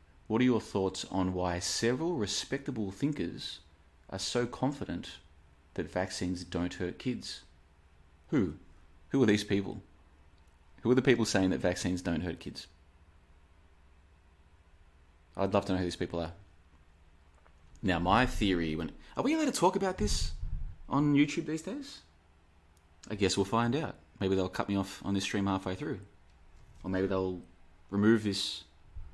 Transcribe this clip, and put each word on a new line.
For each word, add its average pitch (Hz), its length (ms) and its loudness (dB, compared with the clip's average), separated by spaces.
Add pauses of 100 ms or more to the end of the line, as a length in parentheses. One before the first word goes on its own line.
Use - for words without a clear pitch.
(280)
what 110 120 2
are 127 60 4
your 117 160 2
thoughts - 500 -2
on 92 220 0
why 90 260 -2
several 135 540 0
respectable 120 800 -4
thinkers - 680 -4 (500)
are - 100 -6
so 123 260 -2
confident 127 720 -6 (560)
that 85 180 -6
vaccines 92 540 -4
don't 87 300 -4
hurt 90 220 -4
kids?" - 440 -8 (880)
Who? 98 240 2 (580)
Who 139 120 4
are - 20 8
these 104 180 6
people? 98 380 -2 (1040)
Who 117 80 4
are 127 40 6
the 127 60 6
people 117 240 6
saying 95 240 4
that 78 100 2
vaccines 90 440 0
don't 85 180 -2
hurt 87 180 -4
kids? - 280 -12 (2750)
I'd 95 160 0
love 101 140 4
to 98 60 -2
know 90 80 2
who 92 40 0
these 87 120 -2
people 87 240 -4
are. 82 140 -6 (1500)
Now, 90 160 2
my 101 300 4
theory, 87 480 0
when, 82 160 -4 (260)
are 143 60 0
we 285 100 2
allowed 311 120 2
to 269 60 2
talk 190 240 4
about 185 220 0
this - 360 0 (540)
on 147 280 4
YouTube 143 320 2
these 156 160 -6
days? 269 380 -12 (1080)
I 107 60 -6
guess 95 200 2
we'll 98 100 2
find 120 300 2
out. 147 200 -4 (240)
Maybe 95 160 2
they'll 92 120 2
cut - 220 -4
me 101 60 2
off 98 280 -2
on 98 120 0
this 98 80 0
stream 101 240 -2
halfway 95 260 -2
through. 98 280 -6 (840)
Or 92 80 -6
maybe 95 160 2
they'll 92 340 -2 (480)
remove 107 340 4
this, - 420 -4 (480)